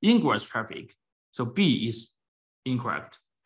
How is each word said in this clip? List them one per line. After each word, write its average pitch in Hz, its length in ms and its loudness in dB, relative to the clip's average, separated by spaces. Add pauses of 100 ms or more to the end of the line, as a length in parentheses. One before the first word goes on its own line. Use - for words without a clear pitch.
ingress 170 400 4
traffic. 110 500 -8 (380)
So 143 140 -4
B 131 440 2
is - 220 -8 (520)
incorrect. 120 560 -6 (260)